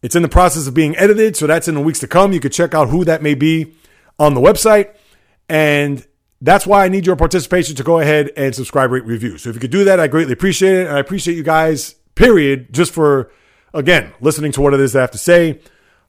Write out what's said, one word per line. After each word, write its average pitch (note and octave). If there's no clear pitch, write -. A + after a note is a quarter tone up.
It's F3
in F3
the E3
process E3+
of B2+
being D#3
edited, G#3
so D#3
that's D#3+
in E3
the D3
weeks D3+
to C3+
come. G3
You F3
could C3
check E3+
out D3
who E3+
that D#3+
may D3
be D#3
on D3
the B2
website, G#3
and D3
that's F3+
why G3+
I F#3
need F#3+
your F#3
participation E3
to C3
go E3
ahead D3
and C3+
subscribe, C3
rate, B2+
review. A2+
So B2
if A2
you A2+
could A#2+
do G3
that, F#3+
I D#3+
greatly C#3+
appreciate F#3+
it, F#3
and D3
I C#3+
appreciate F3
you E3
guys, D#3+
period, C#3+
just D3+
for, D3
again, D#3
listening D3
to C#3
what C#3
it C#3
is C3+
I C3+
have B2
to -
say E3+